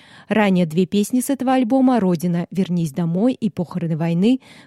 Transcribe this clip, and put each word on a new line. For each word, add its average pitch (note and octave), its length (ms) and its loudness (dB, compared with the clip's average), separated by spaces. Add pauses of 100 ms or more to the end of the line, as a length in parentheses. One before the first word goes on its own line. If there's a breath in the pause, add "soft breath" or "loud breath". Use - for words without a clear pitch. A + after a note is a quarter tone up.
(280 loud breath)
Ранее G3 360 2
две E3 220 0
песни G#3 340 0
с - 80 -6
этого C4 240 -2
альбома B3+ 480 2
"Родина", F3 500 0
"Вернись E3+ 420 -2
домой" F3 420 0
и A3 160 -4
"Похороны E3+ 460 -6
войны" E3+ 440 0 (260 loud breath)